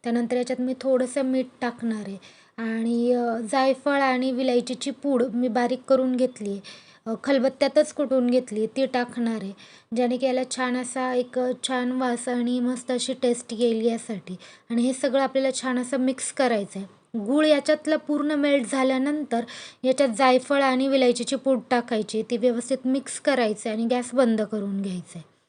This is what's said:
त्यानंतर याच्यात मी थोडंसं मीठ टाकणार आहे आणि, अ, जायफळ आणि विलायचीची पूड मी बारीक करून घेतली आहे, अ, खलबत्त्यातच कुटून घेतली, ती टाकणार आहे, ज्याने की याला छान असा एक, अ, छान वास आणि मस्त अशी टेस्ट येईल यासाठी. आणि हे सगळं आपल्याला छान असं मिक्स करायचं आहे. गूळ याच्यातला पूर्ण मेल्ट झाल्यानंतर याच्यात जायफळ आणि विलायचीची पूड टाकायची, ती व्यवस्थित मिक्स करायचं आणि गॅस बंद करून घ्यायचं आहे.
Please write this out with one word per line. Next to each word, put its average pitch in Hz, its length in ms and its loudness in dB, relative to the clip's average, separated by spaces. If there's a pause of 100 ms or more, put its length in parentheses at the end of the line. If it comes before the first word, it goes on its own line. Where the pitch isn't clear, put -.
त्यानंतर 240 320 0
याच्यात 247 240 -2
मी 254 200 -2
थोडंसं 254 420 0
मीठ 262 240 0 (140)
टाकणार 233 460 -4
आहे 196 100 -10 (400)
आणि, 226 560 0
अ, 240 260 0
जायफळ 269 600 2
आणि 262 320 2
विलायचीची 247 580 0
पूड 269 320 0
मी 247 260 0
बारीक 240 400 0
करून 262 280 4
घेतली 247 340 -2
आहे, 196 100 -6 (460)
अ, 226 80 -4 (100)
खलबत्त्यातच 277 680 2
कुटून 262 380 0
घेतली, 233 360 0
ती 262 200 0
टाकणार 240 560 -2
आहे, 196 100 -8 (440)
ज्याने 247 200 2
की 254 100 -2
याला 254 140 2 (160)
छान 254 200 -2
असा 254 380 -4
एक, 247 240 -2
अ, 254 140 0 (160)
छान 247 240 -2
वास 254 360 -2
आणि 247 320 0
मस्त 247 300 -2
अशी 247 220 -2
टेस्ट 240 380 -2
येईल 226 340 0
यासाठी. 220 520 -4 (340)
आणि 233 120 2
हे 254 100 2
सगळं 269 300 0
आपल्याला 262 380 0
छान 254 180 -2
असं 247 180 -2
मिक्स 254 360 -2
करायचं 220 460 0
आहे. 196 80 -10 (320)
गूळ 277 280 2
याच्यातला 302 500 2
पूर्ण 294 360 -2
मेल्ट 285 400 2
झाल्यानंतर 262 680 0 (440)
याच्यात 262 240 4
जायफळ 254 540 4
आणि 262 260 2
विलायचीची 247 480 2
पूड 262 240 2 (100)
टाकायची, 226 520 0
ती 233 140 -2
व्यवस्थित 240 480 0
मिक्स 262 360 -2
करायचं 233 500 0
आणि 220 160 -2
गॅस 247 260 -2
बंद 233 300 2
करून 202 400 -4
घ्यायचं 180 360 -8
आहे. - 160 -20 (140)